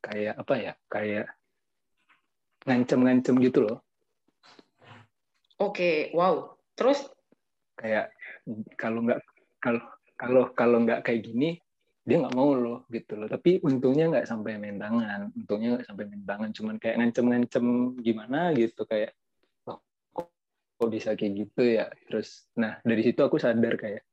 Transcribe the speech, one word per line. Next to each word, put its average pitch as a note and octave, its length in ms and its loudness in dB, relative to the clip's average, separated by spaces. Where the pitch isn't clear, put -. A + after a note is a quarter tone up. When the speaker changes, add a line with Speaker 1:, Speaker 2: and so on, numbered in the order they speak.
Speaker 1:
kayak, G#2+ 400 -6
apa - 160 0
ya, - 160 -6
kayak G#2 400 -4
ngancem-ngancem B2+ 800 4
gitu B2+ 240 4
loh. A#2 160 -6
Speaker 2:
Oke, F3 560 0
wow. E3+ 400 0
Terus? C#4 320 2
Speaker 1:
Kayak, A2 320 -2
kalau A2+ 300 -4
nggak, - 180 -2
kalau, A#2 240 -2
kalau, B2 220 6
kalau A#2+ 320 4
nggak A#2 160 2
kayak A#2 240 -2
gini, C3 320 -2
dia A#2+ 160 4
nggak B2 160 -2
mau C#3+ 160 4
loh, A#2+ 400 -2
gitu A2 240 -10
loh. G#2+ 80 -8
Tapi F3 400 2
untungnya C3+ 480 2
nggak A#2 160 0
sampai G#2+ 320 -6
main G#2 160 -10
tangan. G#2 560 -4
Untungnya A2+ 460 -2
nggak - 100 -10
sampai G#2 220 -10
main G2+ 180 -14
tangan. G#2+ 240 -6
Cuman A2 240 -8
kayak A2+ 240 -2
ngancem-ngancem A#2+ 640 2
gimana A#2 480 0
gitu, A2+ 320 0
kayak, G#2+ 320 -4
"Oh, - 160 -12
kok, - 160 -10
kok A#2 160 -2
bisa G#2+ 240 -4
kayak G#2 240 -2
gitu G#2+ 240 -2
ya?" A2+ 220 2
Terus, - 500 -8
nah, A2+ 260 -2
dari A2 160 2
situ A#2 240 2
aku D3 160 2
sadar A#2 400 2
kayak G#2+ 320 -8